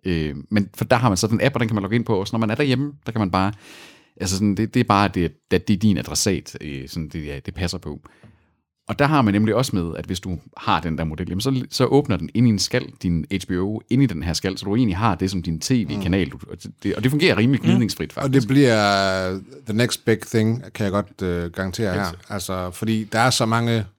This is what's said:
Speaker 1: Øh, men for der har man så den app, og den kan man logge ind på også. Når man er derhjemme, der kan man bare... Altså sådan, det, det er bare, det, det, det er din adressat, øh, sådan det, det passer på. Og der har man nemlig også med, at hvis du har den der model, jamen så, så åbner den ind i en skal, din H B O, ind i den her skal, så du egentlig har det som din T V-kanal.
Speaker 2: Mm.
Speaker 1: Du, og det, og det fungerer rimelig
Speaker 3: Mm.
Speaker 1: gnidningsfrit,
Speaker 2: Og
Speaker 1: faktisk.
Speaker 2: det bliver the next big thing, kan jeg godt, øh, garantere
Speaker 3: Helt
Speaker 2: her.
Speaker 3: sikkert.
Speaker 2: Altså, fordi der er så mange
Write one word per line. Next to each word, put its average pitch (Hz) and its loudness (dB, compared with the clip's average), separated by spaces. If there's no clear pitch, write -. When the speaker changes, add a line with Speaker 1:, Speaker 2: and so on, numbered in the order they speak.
Speaker 1:
Øh, 78 -2
men 104 0
for - -4
der 123 2
har 120 2
man 95 2
så 110 0
den 107 2
app, 135 2
og 120 -2
den 117 0
kan 113 -2
man 104 0
logge 98 -2
ind 117 0
på 110 0
også. 98 -6
Når 117 -2
man 113 0
er 113 0
derhjemme, 143 0
der 113 -8
kan 113 -2
man 98 0
bare... 95 2
Altså 95 -2
sådan, 101 2
det, 104 -2
det 123 4
er 117 4
bare, 101 4
det, 87 0
det, 113 2
det 107 6
er 92 0
din 98 2
adressat, 76 -4
øh, 69 -10
sådan 80 -8
det, 71 -10
det - -10
passer 90 -4
på. 76 -12
Og 123 -6
der 147 4
har 147 4
man 101 4
nemlig 107 2
også 123 0
med, 82 -2
at 80 -8
hvis 92 -8
du 90 -6
har 92 0
den 82 -4
der 82 -2
model, 80 -6
jamen 90 -4
så, 127 -2
så - 0
åbner 135 2
den 82 -6
ind 120 4
i 117 6
en 101 2
skal, - -2
din 85 0
H 95 -4
B - -8
O, 95 -2
ind 131 4
i 135 6
den 85 -4
her 85 -2
skal, 95 -4
så - -12
du 101 0
egentlig 110 2
har 104 2
det 95 -2
som 92 -4
din 82 -4
T - -4
V-kanal. 98 0
Speaker 2:
Mm. 69 -6
Speaker 1:
Du, 65 -14
og - -12
det, 98 -2
og 104 -6
det 131 2
fungerer 147 4
rimelig 123 4
Speaker 3:
Mm. - 0
Speaker 1:
gnidningsfrit, 117 2
Speaker 2:
Og - -6
Speaker 1:
faktisk. 135 4
Speaker 2:
det 107 -2
bliver 98 4
the 107 -2
next 117 0
big 110 2
thing, 113 0
kan 110 -4
jeg 98 -2
godt, 98 -4
øh, 87 -2
garantere 95 -4
Speaker 3:
Helt 95 0
Speaker 2:
her. 92 -2
Speaker 3:
sikkert. 90 -16
Speaker 2:
Altså, 92 -6
fordi 110 -2
der 110 -2
er 123 6
så 123 0
mange 117 0